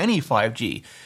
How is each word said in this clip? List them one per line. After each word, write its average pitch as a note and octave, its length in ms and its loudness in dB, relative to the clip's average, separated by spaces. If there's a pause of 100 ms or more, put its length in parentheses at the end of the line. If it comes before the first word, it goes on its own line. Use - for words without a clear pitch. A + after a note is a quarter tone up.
any G#3 180 2
five A2+ 360 2
G, G#2 280 -6 (240)